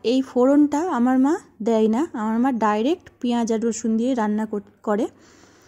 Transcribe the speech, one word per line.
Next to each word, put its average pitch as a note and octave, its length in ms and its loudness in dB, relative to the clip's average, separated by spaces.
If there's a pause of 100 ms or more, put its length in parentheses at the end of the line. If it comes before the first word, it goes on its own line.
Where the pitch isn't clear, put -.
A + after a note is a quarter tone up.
এই B3+ 180 2
ফোড়নটা C#4+ 580 2 (120)
আমার B3+ 280 0
মা C#4+ 200 2 (220)
দেয় A3 260 2
না। A#3+ 260 0
আমার A3 260 -4
মা C4 120 0
ডাইরেক্ট A3+ 680 -2
পেঁয়াজ A#3 340 -2
আর A3+ 80 -2
রসুন A3+ 360 -2
দিয়ে B3+ 180 0
রান্না G#3+ 300 -2
কর-, G#3 380 -10
করে। G#3+ 240 -2 (600)